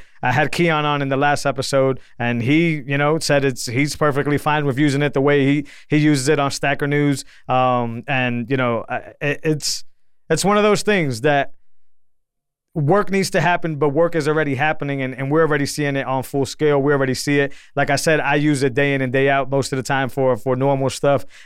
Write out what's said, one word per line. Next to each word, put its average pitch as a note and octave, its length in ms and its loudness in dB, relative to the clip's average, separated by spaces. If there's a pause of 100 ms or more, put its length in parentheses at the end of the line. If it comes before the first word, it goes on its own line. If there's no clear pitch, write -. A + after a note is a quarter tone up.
(220)
I B2+ 100 0
had C#3+ 220 0
Keon D#3+ 320 0
on D3 160 0
in C3+ 80 -4
the C3+ 80 0
last C#3+ 280 0
episode, C3+ 540 0 (180)
and A#2+ 260 -2
he, D#3 320 2 (100)
you C#3 120 -2
know, D3 220 2
said C#3+ 240 2
it's, C3+ 220 -2
he's C3+ 320 -2
perfectly C#3+ 400 0
fine D3+ 280 0
with B2+ 120 -2
using C#3 240 2
it D3 120 0
the C#3 80 2
way C#3+ 240 4
he, C#3+ 200 0 (240)
he D3+ 80 2
uses D3 320 4
it D3+ 100 2
on C#3 100 0
Stacker C#3+ 380 -2
News. C#3+ 380 0 (240)
Um, B2 580 0
and, B2 420 -2
you C#3 60 0
know, A#2+ 320 -2
I, A#2+ 100 -6 (220)
it, C#3+ 240 -4
it's, D#3 400 -4 (460)
it's D#3 160 -2
one G3+ 100 2
of G#3 80 4
those G#3 180 2
things D3+ 400 0
that C#3+ 300 2 (1200)
work F#3 360 2
needs F#3+ 200 0
to F#3+ 100 0
happen, E3+ 380 0
but D3 120 0
work E3 260 0
is D3 120 0
already D3+ 280 0
happening, C#3+ 460 -2
and, B2+ 140 -4
and C3+ 160 -6
we're D#3+ 120 4
already D3 220 2
seeing C#3+ 300 -4
it C3+ 100 -2
on C3 160 -2
full C#3 240 -2
scale. D3 360 2
We C#3+ 100 2
already C3+ 220 2
see C#3+ 260 0
it. C#3 140 -2 (200)
Like C#3+ 160 0
I C#3+ 60 2
said, D3+ 240 2
I C#3 160 0
use D3 280 2
it C3+ 100 0
day C#3 200 2
in C3+ 60 0
and B2+ 140 -2
day C3+ 160 2
out C#3 200 0
most C#3 220 -2
of C3+ 60 -2
the B2+ 60 -4
time C3+ 260 -2
for, C3 260 0
for B2+ 220 -2
normal C3+ 320 0
stuff. C#3 360 0 (200)